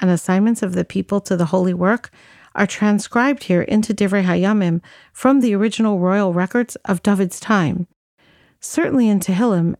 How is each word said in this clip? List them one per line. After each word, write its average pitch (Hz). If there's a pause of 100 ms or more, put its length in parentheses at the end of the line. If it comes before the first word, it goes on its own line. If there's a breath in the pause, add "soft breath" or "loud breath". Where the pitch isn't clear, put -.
and 185
assignments 190
of 185
the 180
people 196
to 190
the 170
holy 185
work 180 (440 loud breath)
are 202
transcribed 220
here 175
into 214
Divrei 202
Hayamim 180 (320 loud breath)
from 269
the 233
original 208
royal 185
records 185
of 180
David's 196
time. 214 (760 soft breath)
Certainly 269
in 202
Tehillim 185